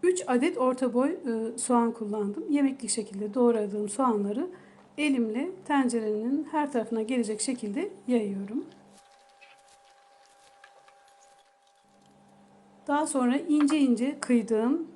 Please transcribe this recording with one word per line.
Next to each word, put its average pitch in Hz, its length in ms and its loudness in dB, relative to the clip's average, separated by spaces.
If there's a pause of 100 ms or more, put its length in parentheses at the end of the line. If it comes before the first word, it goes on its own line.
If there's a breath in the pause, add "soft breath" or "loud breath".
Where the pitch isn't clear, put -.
Üç 359 240 2
adet 254 320 2
orta 254 360 0
boy, 262 160 4
e, 226 480 -4
soğan 233 340 2
kullandım. 208 580 -4
Yemeklik 269 400 2
şekilde 208 440 -6
doğradığım 214 540 2
soğanları 220 600 0 (500 loud breath)
elimle 262 520 0 (140)
tencerenin 240 840 0
her 294 220 -2
tarafına 226 300 -2
gelecek 220 380 -2
şekilde 269 500 -4 (160)
yayıyorum. 214 580 -2 (4000)
Daha 294 200 0
sonra 254 300 2
ince 294 420 2
ince 262 420 2
kıydığım 233 760 2